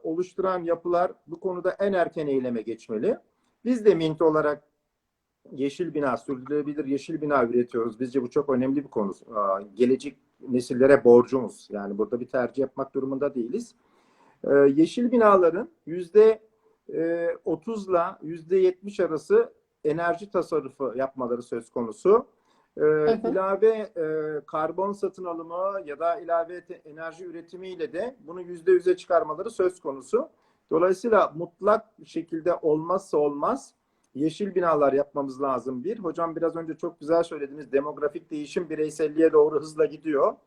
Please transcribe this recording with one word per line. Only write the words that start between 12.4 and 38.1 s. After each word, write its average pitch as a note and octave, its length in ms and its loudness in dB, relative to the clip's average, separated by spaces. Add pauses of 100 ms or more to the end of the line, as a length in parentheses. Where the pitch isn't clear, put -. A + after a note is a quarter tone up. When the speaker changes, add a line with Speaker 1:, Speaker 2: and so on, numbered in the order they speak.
Speaker 1:
yapmak C3 320 -8
durumunda C3+ 400 -4
değiliz. C3 400 -6 (680)
Ee, C#3 100 2
yeşil D3+ 580 4
binaların G3 580 4 (160)
yüzde, G3+ 560 4 (520)
e, E3+ 340 -2 (160)
otuzla F#3 800 -2
yüzde E3 340 -4
yetmiş F#3 440 0
arası F3 520 0 (320)
enerji E3+ 460 -2
tasarrufu C#3+ 680 -4
yapmaları B2 460 -4
söz A#2 280 -10
konusu. D3 560 0 (500)
Ee, - 40 -10
Speaker 2:
Hı D3+ 260 2 (160)
hı. A3+ 100 -2
Speaker 1:
ilave, F#3+ 360 2 (280)
e, E3 80 -4 (420)
karbon E3 460 -4
satın F#3 320 -8
alımı F3 600 -6
ya D3 140 -12
da E3 220 -2
ilave E3+ 440 -4
te-, F3+ 100 -16 (100)
enerji D#3+ 400 -14
üretimiyle E3+ 680 -12
de A3+ 280 -8
bunu E3+ 200 -16
yüzde F3 320 0
yüze F3+ 240 4
çıkarmaları E3 540 -2
söz F#3 300 -2
konusu. D3 480 -4 (420)
Dolayısıyla F#3 640 2
mutlak G3 500 0 (180)
şekilde E3 500 -4
olmazsa E3 640 0
olmaz D3 560 -2 (400)
yeşil D#3+ 400 -4
binalar D#3 380 4
yapmamız C#3 500 -2
lazım B2+ 420 -4
bir. A3 140 -6
Hocam E3 380 -6
biraz D#3+ 200 -2
önce D#3+ 180 -8
çok E3 260 -10
güzel E3 220 0
söylediniz. C#3+ 500 -8
Demografik C#3+ 580 -4